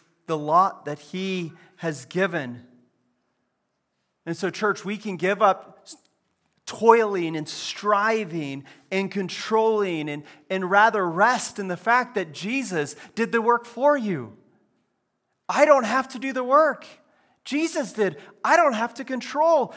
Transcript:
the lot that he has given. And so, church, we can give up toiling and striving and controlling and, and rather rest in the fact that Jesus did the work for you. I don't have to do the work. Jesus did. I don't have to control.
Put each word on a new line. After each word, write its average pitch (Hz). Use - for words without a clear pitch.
the 160
lot 160
that 147
he 185
has 151
given. 165
And 165
so, 185
church, 202
we 208
can 202
give 185
up -
toiling 202
and 151
striving 196
and 190
controlling 202
and, 147
and 190
rather 202
rest 208
in 196
the 175
fact 247
that 170
Jesus 185
did 226
the 233
work 233
for 285
you. 156
I 233
don't 277
have 254
to 247
do 269
the 254
work. 277
Jesus 302
did. 190
I 294
don't 302
have 226
to 269
control. 277